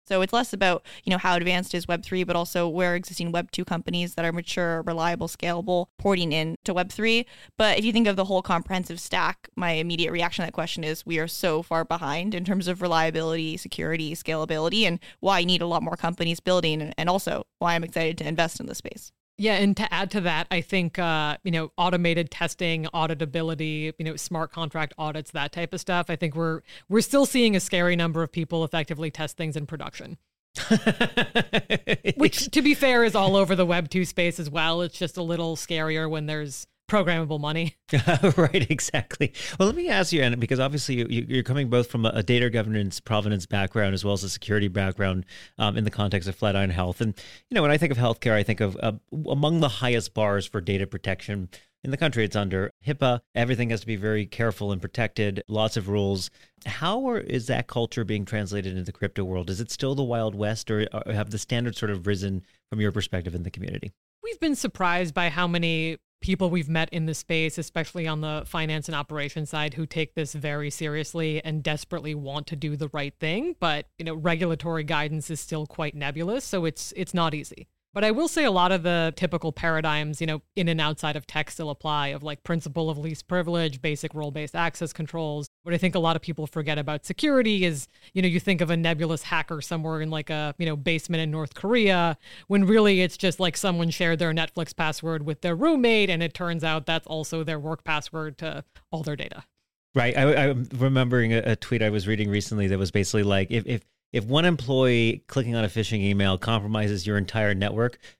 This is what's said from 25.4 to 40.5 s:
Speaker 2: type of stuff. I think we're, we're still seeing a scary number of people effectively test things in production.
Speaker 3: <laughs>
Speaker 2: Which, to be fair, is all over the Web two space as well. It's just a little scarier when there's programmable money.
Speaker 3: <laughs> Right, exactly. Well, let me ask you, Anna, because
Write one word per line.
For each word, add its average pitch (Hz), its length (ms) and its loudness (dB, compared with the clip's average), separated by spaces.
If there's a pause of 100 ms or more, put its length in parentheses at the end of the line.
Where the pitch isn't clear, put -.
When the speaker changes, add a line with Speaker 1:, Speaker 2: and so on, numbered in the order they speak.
Speaker 2:
type 170 200 -6
of 180 80 -4
stuff. 175 300 0
I 165 60 -2
think 151 180 -2
we're, 165 280 -2 (260)
we're 208 140 6
still 277 220 4
seeing 233 300 4
a 185 60 4
scary 175 340 2
number 165 300 2
of 156 80 -6
people 165 320 -2
effectively 156 480 -4
test - 240 -6
things 160 200 -4
in 151 80 -6
production. - 540 -12 (380)
Speaker 3:
<laughs> - 1600 0
Speaker 2:
Which, - 340 2
to 294 120 4
be 285 120 6
fair, 254 300 6
is 226 100 4
all 196 220 4
over 196 180 4
the 180 120 4
Web 170 240 0
two 180 140 0
space 175 360 0
as 151 100 -6
well. 165 320 0
It's 175 160 -6
just - 180 -4
a 185 60 -4
little 165 320 -2
scarier 156 560 -2
when 156 160 -4
there's 151 400 -6 (240)
programmable 165 480 2
money. 151 380 -2 (160)
Speaker 3:
<laughs> 151 40 6 (400)
Right, 160 340 4
exactly. - 640 -2 (240)
Well, 190 80 6
let 233 100 2
me 349 140 -2
ask 190 200 2
you, 160 120 2
Anna, 120 160 2
because 120 200 0